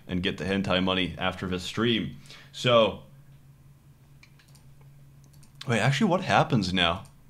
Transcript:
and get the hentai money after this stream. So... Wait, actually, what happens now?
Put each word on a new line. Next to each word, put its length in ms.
and 160
get 140
the 80
hentai 400
money 320
after 300
this 160
stream. 540
So... 480
Wait, 140
actually, 300
what 100
happens 540
now? 300